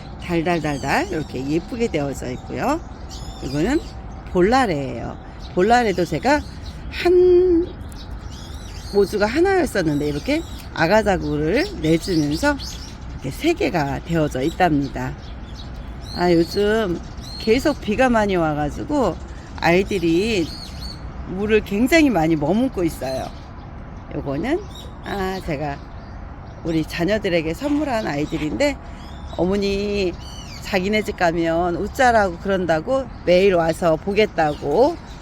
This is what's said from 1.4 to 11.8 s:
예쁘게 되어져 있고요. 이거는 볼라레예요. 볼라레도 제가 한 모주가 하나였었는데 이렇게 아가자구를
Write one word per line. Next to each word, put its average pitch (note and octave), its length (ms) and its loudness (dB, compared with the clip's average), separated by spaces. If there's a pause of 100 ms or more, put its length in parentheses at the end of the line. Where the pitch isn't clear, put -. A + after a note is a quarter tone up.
예쁘게 A3+ 420 -2
되어져 C#3 440 -4
있고요. D3 500 -4 (600)
이거는 D#3 360 0 (520)
볼라레예요. D#3 840 2 (380)
볼라레도 G#3 500 4
제가 A#3 380 2 (500)
한 F4+ 760 6 (1300)
모주가 G3+ 340 4
하나였었는데 A#3 800 2
이렇게 B3 340 0 (320)
아가자구를 E3+ 1080 2